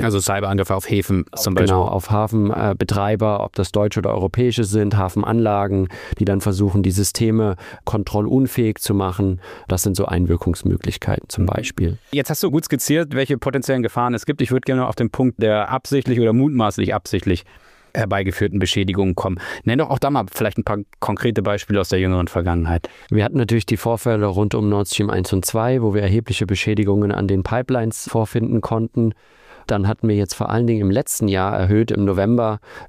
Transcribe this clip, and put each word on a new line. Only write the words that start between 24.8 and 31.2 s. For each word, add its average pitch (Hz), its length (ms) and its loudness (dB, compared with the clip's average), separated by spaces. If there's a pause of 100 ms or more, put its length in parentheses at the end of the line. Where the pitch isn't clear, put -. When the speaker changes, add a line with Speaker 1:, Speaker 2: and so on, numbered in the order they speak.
Speaker 2:
Stream 101 220 0
eins 95 240 -2
und 95 120 0
zwei, 120 360 0
wo 107 140 2
wir 104 80 2
erhebliche 104 420 0
Beschädigungen 101 640 2
an 98 160 0
den 95 140 2
Pipelines 117 680 -2
vorfinden 113 540 0
konnten. 113 520 0 (520)
Dann 101 220 0
hatten 110 200 0
wir 104 80 4
jetzt 101 200 -2
vor - 140 -4
allen 117 180 2
Dingen 110 140 2
im 95 100 2
letzten 113 360 0